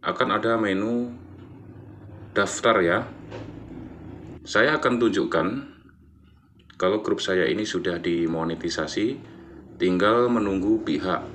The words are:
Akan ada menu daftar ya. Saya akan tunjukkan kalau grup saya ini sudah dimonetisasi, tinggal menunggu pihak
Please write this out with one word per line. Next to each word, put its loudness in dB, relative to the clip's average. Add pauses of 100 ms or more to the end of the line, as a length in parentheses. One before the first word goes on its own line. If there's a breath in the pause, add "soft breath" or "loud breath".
Akan 2
ada 2
menu 0 (1200)
daftar 2
ya. 4 (1500)
Saya 4
akan 2
tunjukkan 2 (1300)
kalau 2
grup 0
saya 4
ini 0
sudah -2
dimonetisasi, 0 (640 loud breath)
tinggal 4
menunggu 2
pihak -2 (100)